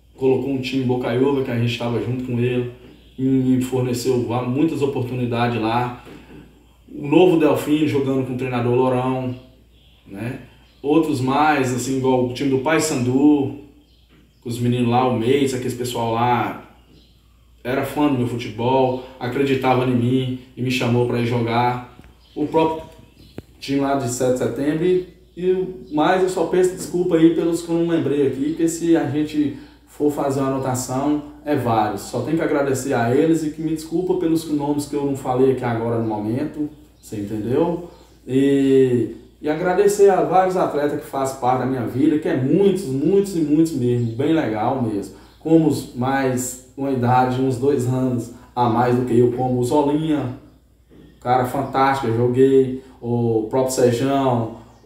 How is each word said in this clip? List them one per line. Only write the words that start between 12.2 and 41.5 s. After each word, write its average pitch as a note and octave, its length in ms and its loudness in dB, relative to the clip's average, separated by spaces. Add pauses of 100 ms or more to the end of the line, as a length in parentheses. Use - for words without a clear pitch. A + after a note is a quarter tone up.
o A#2+ 60 -6
time C#3 160 -2
do C3 100 2
Paysandu, C#3 1000 2 (840)
com - 80 -12
os A#2+ 100 -6
meninos A#2+ 300 2
lá, B2+ 180 2
o A#2 120 0
Meis, B2+ 340 2
aquele A#2+ 220 -4
pessoal A#2 400 -4
lá, A#2 500 0 (1000)
era C3 220 -2
fã D3 240 0
do C3 100 2
meu A#2+ 80 0
futebol, B2 800 0 (160)
acreditava C3 640 0
em B2+ 100 0
mim B2+ 460 0 (160)
e A#2+ 60 -8
me B2+ 80 -2
chamou A#2+ 360 0
pra A#2+ 140 -2
ir A#2+ 60 0
jogar. A#2+ 720 -2 (360)
O D3 120 -4
próprio D#3+ 380 0 (760)
time C#3 200 -2
lá C#3 160 0
de B2+ 120 -4
Sete B2+ 260 0
de B2+ 40 -2
Setembro, D3 480 -2
e, F3+ 220 2 (280)
e F3 140 0
o F#3 420 -2
mais F3 300 2
eu F#3 60 2
só E3+ 180 -2
peço F3+ 280 2
desculpa F3 420 -2
aí E3 180 6
pelos E3 280 0
que - 60 -12
eu E3 60 -2
não E3+ 140 0
lembrei C#3+ 400 0
aqui, C3+ 220 -2
porque E3 180 0
se E3 280 2
a C#3 140 0
gente D3 480 -2 (280)
for - 240 0
fazer C#3 300 -2
uma C3+ 100 -2
anotação, C3+ 760 -2 (200)
é D3 120 -2
vários. A2 460 0
Só - 180 -6
tenho D3+ 160 -2
que D#3 60 0
agradecer C3+ 520 0
a A#2+ 200 2
eles D#3 280 2
e D3+ 80 -4
que - 100 -12
me D#3+ 140 -4
desculpa F3+ 400 -4
pelos E3 340 -2
nomes D3 380 -2
que - 80 -10
eu C#3+ 100 -2
não C#3 120 -2
falei C3 360 2
aqui A#2+ 120 -4
agora A#2 340 -2
no A2+ 80 -2
momento, B2 600 -4 (320)
você - 160 -14
entendeu? A#2 720 -4 (380)
E, C3 880 2 (240)
e D3 80 -6
agradecer F#3 600 4
a E3+ 120 2
vários F#3 340 2
atletas C#3+ 440 -2
que - 60 -14
fazem - 340 -6
parte B2+ 200 0